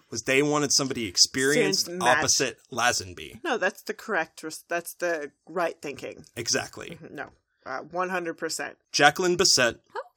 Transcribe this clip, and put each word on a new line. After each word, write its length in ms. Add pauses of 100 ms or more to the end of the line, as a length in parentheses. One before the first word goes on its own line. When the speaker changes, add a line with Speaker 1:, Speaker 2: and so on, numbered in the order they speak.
(120)
Speaker 1:
was 120
they 200
wanted 280
somebody 360
experienced 800
Speaker 2:
Experienced 180
match. 140
Speaker 1:
opposite 400 (120)
Lazenby. 720
Speaker 2:
No, 140
that's 240
the 140
correct 480
res-, 240
that's 260
the 380 (160)
right 340
thinking. 440 (100)
Speaker 1:
Exactly. 640
Speaker 2:
Mm-hmm. 140
No. 160 (340)
Uh, 140
one 300
hundred 260
percent. 420 (140)
Speaker 1:
Jacqueline 460
Bisset 420 (380)